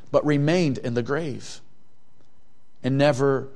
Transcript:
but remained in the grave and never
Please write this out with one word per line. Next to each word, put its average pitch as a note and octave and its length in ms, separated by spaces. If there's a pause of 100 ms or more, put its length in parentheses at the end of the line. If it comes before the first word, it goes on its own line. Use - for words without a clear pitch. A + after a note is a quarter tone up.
(120)
but C#3+ 120
remained D3 540
in B2 160
the A#2+ 80
grave C3 600 (1200)
and C3 160
never C#3 560